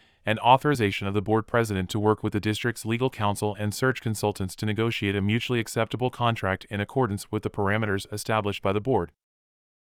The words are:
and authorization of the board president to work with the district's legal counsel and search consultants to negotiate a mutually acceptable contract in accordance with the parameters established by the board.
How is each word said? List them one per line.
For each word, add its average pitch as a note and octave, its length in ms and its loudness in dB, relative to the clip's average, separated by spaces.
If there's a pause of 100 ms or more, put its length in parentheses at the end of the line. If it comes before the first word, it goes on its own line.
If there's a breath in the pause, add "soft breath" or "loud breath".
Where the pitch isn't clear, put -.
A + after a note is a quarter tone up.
(240 soft breath)
and G#2+ 140 0
authorization A#2 680 4
of G2 60 -2
the G#2 80 0
board G#2+ 260 2
president G#2+ 420 0
to A2 100 -2
work G#2+ 240 2
with G#2+ 100 0
the G#2+ 60 0
district's G#2+ 460 -2
legal A#2+ 240 0
counsel G#2 480 -2
and G#2 160 -2
search C3 280 0
consultants G#2 540 -2
to - 100 -6
negotiate G#2+ 500 0
a G2+ 60 0
mutually A2 380 2
acceptable A2+ 500 -2
contract A2 560 -2
in G2+ 160 -4
accordance G2+ 500 -2
with G#2+ 100 -2
the G#2 80 -4
parameters G2+ 640 -2
established G#2 500 -2
by G2 120 2
the G#2 80 -2
board. G#2 300 0 (720)